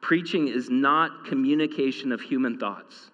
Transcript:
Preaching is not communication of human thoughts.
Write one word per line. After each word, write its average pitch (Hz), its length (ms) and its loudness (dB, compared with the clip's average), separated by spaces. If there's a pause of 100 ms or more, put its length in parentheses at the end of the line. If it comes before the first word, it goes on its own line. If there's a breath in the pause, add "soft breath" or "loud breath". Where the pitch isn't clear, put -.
Preaching 165 480 0
is 120 220 -4
not 147 540 2
communication 135 880 0
of 113 80 -2
human 127 380 -2
thoughts. - 560 -10